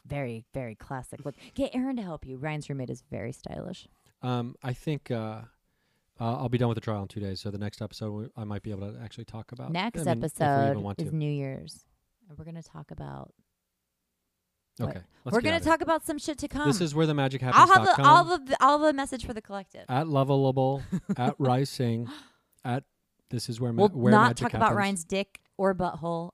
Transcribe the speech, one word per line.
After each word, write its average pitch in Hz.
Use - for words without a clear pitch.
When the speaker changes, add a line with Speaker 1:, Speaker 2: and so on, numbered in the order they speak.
Speaker 1:
very, 123
very 123
classic 135
look. 139
Get 269
Aaron 262
to 233
help 170
you. 131
Ryan's 151
roommate 131
is 123
very 113
stylish. -
Speaker 2:
Um, 123
I 127
think, 143
uh, 110
uh, -
I'll 120
be 123
done 120
with 113
the 110
trial 104
in 98
two -
days, 98
so 104
the 98
next 104
episode 107
we, 107
I 110
might 104
be 110
able 101
to 123
actually 117
talk -
about. 127
Speaker 1:
Next 170
Speaker 2:
I 170
mean, 117
if 156
we 165
even 147
Speaker 1:
episode 139
Speaker 2:
want 101
Speaker 1:
is 165
Speaker 2:
to. 156
Speaker 1:
New 151
Year's, 139
and 156
we're 156
gonna 165
talk -
about. 143
What? 117
Speaker 2:
Okay, 90
let's 127
Speaker 1:
We're 240
Speaker 2:
get 294
Speaker 1:
gonna 330
Speaker 2:
outta 330
here. 302
Speaker 1:
talk 320
about 320
some 302
shit 294
to 285
come. 285
Speaker 2:
This 226
is 147
where 160
the 156
magic 135
Speaker 1:
I'll 127
have 302
the, 370
Speaker 2:
happens 381
dot 330
com. 277
Speaker 1:
all 330
the, 269
all 285
the 302
message 269
for 208
the 214
collective. 196
Speaker 2:
At 139
Lovable, 135
Speaker 1:
<laughs> -
Speaker 2:
at 127
Rising, 123
at 131
This 123
Is 113
Where 120
Ma-, 117
Speaker 1:
We'll 208
Speaker 2:
Where 123
Speaker 1:
not 214
Speaker 2:
Magic -
Speaker 1:
talk 233
about 220
Speaker 2:
Happens. 214
Speaker 1:
Ryan's 196
dick -
or 190
butthole 170